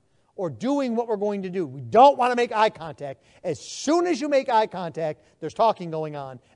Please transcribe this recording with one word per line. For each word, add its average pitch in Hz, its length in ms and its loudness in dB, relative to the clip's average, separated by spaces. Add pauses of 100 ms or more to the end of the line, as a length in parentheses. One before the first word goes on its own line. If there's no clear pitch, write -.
(340)
or 180 160 -4
doing 247 460 -2
what 233 100 -4
we're 226 100 -2
going 202 260 -4
to 185 60 -8
do. 185 160 -4
We 131 160 -10
don't 240 380 8
want 247 140 2
to 240 40 0
make 240 160 0
eye 220 180 4
contact. 143 520 -12 (220)
As 160 160 -4
soon 349 480 -2
as 285 120 -2
you 302 80 -4
make 269 200 0
eye 220 180 2
contact, 160 560 -8 (160)
there's 156 160 -10
talking 202 380 0
going 156 240 -8
on, 135 240 -12 (160)